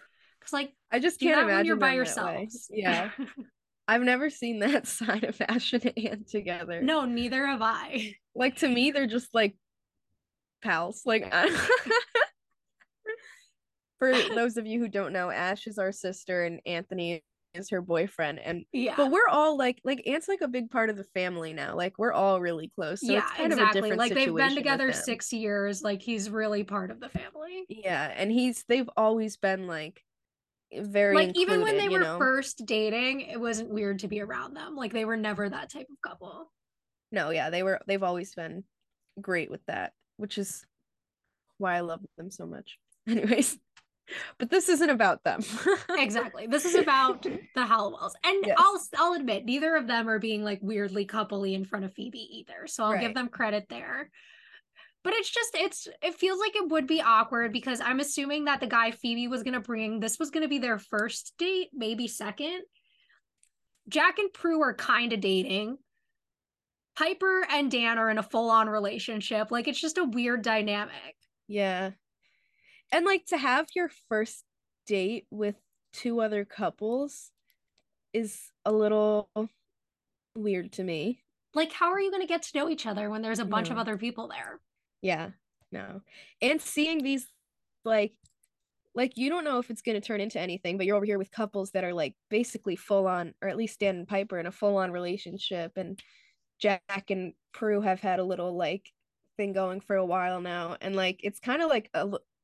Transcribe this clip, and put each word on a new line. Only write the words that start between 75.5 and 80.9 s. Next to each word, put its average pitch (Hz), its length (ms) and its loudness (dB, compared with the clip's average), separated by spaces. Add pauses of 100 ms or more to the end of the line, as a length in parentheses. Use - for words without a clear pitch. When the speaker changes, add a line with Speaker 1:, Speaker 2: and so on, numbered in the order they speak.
Speaker 2:
two 233 300 -2
other 208 240 -2
couples 233 880 -4 (800)
is 214 400 -6 (120)
a 214 80 2
little 214 580 2 (1040)
weird 196 380 -2
to 190 100 -6
me. 180 400 -4 (320)